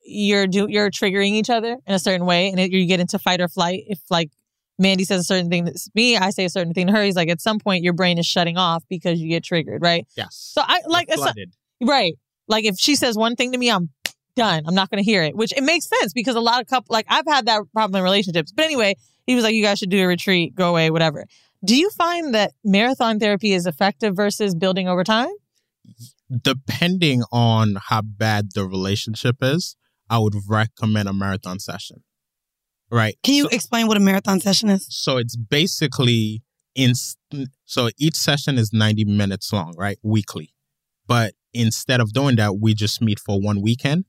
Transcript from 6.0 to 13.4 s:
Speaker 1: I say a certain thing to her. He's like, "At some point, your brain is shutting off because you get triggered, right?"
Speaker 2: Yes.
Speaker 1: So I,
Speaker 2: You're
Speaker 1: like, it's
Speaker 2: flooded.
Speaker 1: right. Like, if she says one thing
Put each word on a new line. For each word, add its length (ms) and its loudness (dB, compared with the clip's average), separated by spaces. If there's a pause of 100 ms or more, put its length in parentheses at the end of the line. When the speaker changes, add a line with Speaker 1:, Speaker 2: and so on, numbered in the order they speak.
Speaker 1:
I 140 0
say 140 -2
a 60 -2
certain 240 -4
thing 140 0
to 40 4
her. 120 2
He's 120 0
like, 120 2
"At 120 -2
some 200 -2
point, 240 0
your 80 2
brain 260 2
is 80 0
shutting 300 0
off 320 0
because 320 -2
you 80 -4
get 160 -2
triggered, 380 -4
right?" 240 0 (100)
Speaker 2:
Yes. 180 -10 (200)
Speaker 1:
So 100 0
I, 160 0
Speaker 2:
You're 100 -6
Speaker 1:
like, 180 0
it's 100 -2
Speaker 2:
flooded. 360 -4 (280)
Speaker 1:
right. 320 2 (360)
Like, 140 0
if 140 -2
she 180 2
says 180 0
one 220 0
thing 160 -2